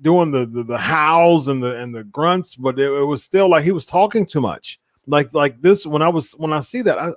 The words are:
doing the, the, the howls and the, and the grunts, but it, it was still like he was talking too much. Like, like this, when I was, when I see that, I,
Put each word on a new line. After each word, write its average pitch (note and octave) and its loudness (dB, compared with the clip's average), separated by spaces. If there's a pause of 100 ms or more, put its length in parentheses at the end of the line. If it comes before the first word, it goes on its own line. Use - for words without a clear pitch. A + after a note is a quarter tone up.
doing D#3+ 2
the, B2+ 0
the, A#2 -6
the A#2 -6
howls D#3+ 2
and C3+ -2
the, B2 -4
and A#2+ -10
the A2 -12
grunts, E3 -2
but B2+ -4
it, C#3 0
it C#3+ -2
was C#3+ -2
still F#3+ 2
like D#3+ 6
he E3+ 0
was F3 -4
talking G#3 0
too D3+ -4
much. - -6 (260)
Like, C#3 0
like C#3+ 0
this, G3 2
when D3+ -2
I E3 2
was, E3 -2
when D#3 -6
I D#3 -2
see A#3+ -6
that, F3 0
I, E3 -6